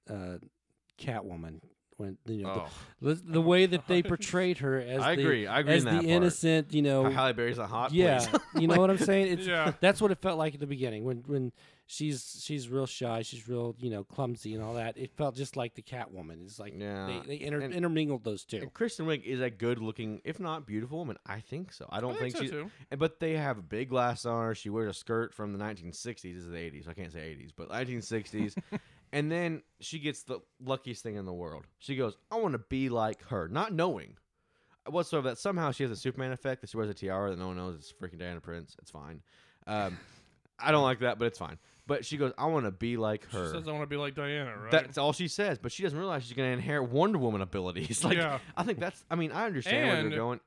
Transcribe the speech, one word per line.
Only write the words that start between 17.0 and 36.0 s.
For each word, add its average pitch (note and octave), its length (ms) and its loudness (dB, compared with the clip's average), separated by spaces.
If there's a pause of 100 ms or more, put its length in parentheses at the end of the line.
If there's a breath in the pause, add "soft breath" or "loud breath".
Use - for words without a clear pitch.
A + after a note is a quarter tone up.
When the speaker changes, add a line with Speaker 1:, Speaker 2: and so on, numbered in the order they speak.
Speaker 1:
they, C#3+ 100 -6
they D3 80 -8
inter-, D3 180 -2
Speaker 2:
And C3+ 120 -4
Speaker 1:
intermingled D#3 480 0
those G#2+ 220 -6
two. A2+ 140 -6
Speaker 2:
And C3 140 -8
Kristen A3 340 -2
Wiig D3+ 180 -2
is B2+ 160 -2
a B2+ 100 0
good A#2 300 0
looking, A2 440 -6
if D#3 140 -6
not D#3+ 300 -6
beautiful A#2 300 -4
woman. D3 180 -6 (100)
I G#2 140 -8
think E3+ 320 -10
so. - 180 -16
I G2+ 100 -4
don't B2 140 -2
Speaker 3:
I - 40 -6
Speaker 2:
think B2+ 160 -2
Speaker 3:
think - 20 -4
so, E4 60 -2
Speaker 2:
she's C3 100 -4
Speaker 3:
too. D#3 180 -8 (220 loud breath)
Speaker 2:
and, C3+ 80 -4
but D#3+ 180 0
they D#3+ 180 0
have B2+ 320 -2
big A#2 200 -4
glasses A#2+ 380 0
on A#2 180 0
her. A2+ 100 0
She G#2 160 -8
wears G#2+ 200 0
a F#2 40 -6
skirt A2+ 400 -2
from G#2 180 -8
the G2+ 60 -6
nineteen G2 340 -8
sixties. F#2 440 -10
This F2+ 80 -12
is E2+ 80 -12
the E2+ 60 -8
eighties, D2 260 -10
so E2 80 -12
I - 20 -12
can't E2 180 -12
say D#2+ 100 -10
eighties, C#2+ 280 -12
but - 200 -14
nineteen B2 320 -4
sixties. G#2+ 580 -4
Speaker 3:
<laughs> - 40 -12 (460 loud breath)
Speaker 2:
And D3 220 -2
then E3+ 300 -2 (180)
she D#3+ 200 -10
gets C#3+ 240 -6
the B2+ 160 -8 (220)
luckiest B2+ 400 -6
thing G#2+ 140 -6
in G2 80 -6
the F#2 80 -6
world. E2+ 320 -8 (140)
She C3+ 180 -6
goes, A#2+ 220 0 (120)
"I A3 60 -4
wanna F#3 220 0
be C3 320 -2
like A2 380 0
her," F#2 200 -2
not F3 240 -2
knowing C#3 460 -2 (680)
whatsoever D3+ 440 0
that A#2 80 -6
somehow F3 320 0
she C3 120 -2
has B2+ 80 0
a A#2 60 -6
Superman C3 340 -4